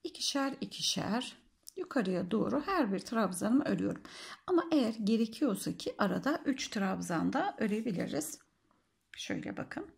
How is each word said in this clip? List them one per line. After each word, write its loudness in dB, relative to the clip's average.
İkişer -2
ikişer -2
yukarıya 0
doğru 2
her 2
bir 2
trabzanımı 2
örüyorum. 0
Ama 2
eğer 4
gerekiyorsa 2
ki -6
arada 2
üç -2
trabzan 0
da 0
örebiliriz. -2
Şöyle -4
bakın. -8